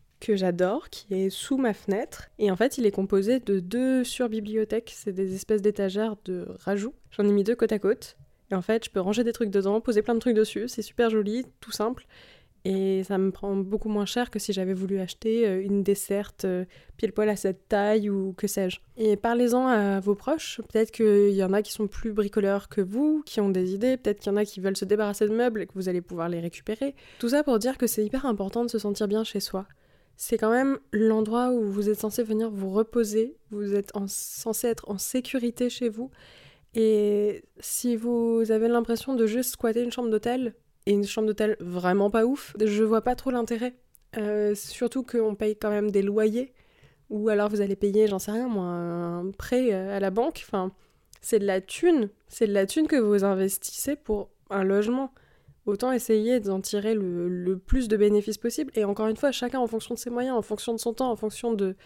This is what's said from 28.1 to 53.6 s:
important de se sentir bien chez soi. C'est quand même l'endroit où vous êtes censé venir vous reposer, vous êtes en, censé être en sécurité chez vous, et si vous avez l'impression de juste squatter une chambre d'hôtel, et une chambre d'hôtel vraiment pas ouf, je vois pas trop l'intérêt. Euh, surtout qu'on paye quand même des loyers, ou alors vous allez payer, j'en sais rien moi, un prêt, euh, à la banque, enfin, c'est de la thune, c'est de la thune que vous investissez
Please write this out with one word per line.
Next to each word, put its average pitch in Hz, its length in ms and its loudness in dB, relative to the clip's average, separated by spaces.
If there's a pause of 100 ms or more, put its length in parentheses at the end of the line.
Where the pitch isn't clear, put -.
important 214 380 -2
de 233 60 -4
se 220 100 -4
sentir 208 260 -2
bien 214 160 0
chez 214 160 -6
soi. 196 300 -6 (480)
C'est - 200 -2
quand 220 140 0
même 269 280 2 (120)
l'endroit 220 600 2
où 220 180 0
vous 202 180 -2
êtes 214 120 0
censé 220 240 -2
venir 220 260 -2
vous 196 200 -6
reposer, 220 680 0 (160)
vous 208 240 -2
êtes 202 180 -4
en, 202 140 -4
censé - 580 -6
être 226 240 -4
en 196 80 -6
sécurité 247 720 -2
chez 240 180 -2
vous, 226 220 -6 (640)
et 208 720 2 (160)
si - 340 -2
vous 233 560 2
avez 220 160 4
l'impression 233 480 0
de 226 100 4
juste 233 280 0
squatter 233 300 0
une 240 100 -4
chambre 240 180 -2
d'hôtel, 233 440 0 (320)
et 202 60 4
une 202 120 4
chambre 220 220 -2
d'hôtel 214 340 0
vraiment 180 500 2
pas 220 140 4
ouf, 262 400 -2
je 214 200 4
vois 220 180 4
pas 247 140 0
trop 269 140 -4
l'intérêt. 240 440 -2 (420)
Euh, 208 380 0
surtout 240 480 -4
qu'on 220 320 0
paye 214 220 -2
quand 214 140 -2
même 208 200 0
des 196 120 4
loyers, 220 520 0 (560)
ou 214 180 -2
alors 208 220 2
vous 208 100 0
allez 196 160 0
payer, 208 300 4
j'en 202 120 0
sais 208 120 -6
rien 240 180 -2
moi, 202 160 -2
un 175 680 -4
prêt, 247 400 0
euh, 196 240 -4
à 196 40 -2
la 196 100 0
banque, 233 360 -2
enfin, 190 260 -2 (480)
c'est 214 200 2
de 202 40 0
la 190 160 2
thune, 285 480 2 (200)
c'est - 180 0
de 202 60 0
la 196 140 4
thune 311 200 2
que 311 100 2
vous 208 280 4
investissez 196 720 -2